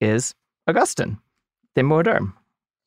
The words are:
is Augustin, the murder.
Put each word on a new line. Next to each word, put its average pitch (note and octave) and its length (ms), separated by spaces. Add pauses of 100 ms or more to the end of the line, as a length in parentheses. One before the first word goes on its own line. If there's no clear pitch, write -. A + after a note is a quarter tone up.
is A2 340 (320)
Augustin, A#3 520 (560)
the - 80
murder. D#3+ 380 (680)